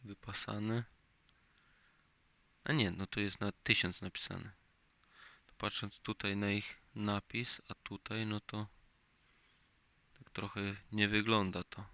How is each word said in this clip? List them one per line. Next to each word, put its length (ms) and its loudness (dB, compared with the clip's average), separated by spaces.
wypasane. 800 -2
A 100 0
nie, 180 6
no 160 -4
to 120 -4
jest 200 0
na 120 0
tysiąc 500 0
napisane. 500 -8
To 100 -20
patrząc 420 -4
tutaj 380 -2
na 140 2
ich 300 -2
napis, 760 -2
a 60 -10
tutaj, 500 -6
no 140 0
to 280 -6
tak 160 -20
trochę 460 -2
nie 160 6
wygląda 560 4
to, 300 -12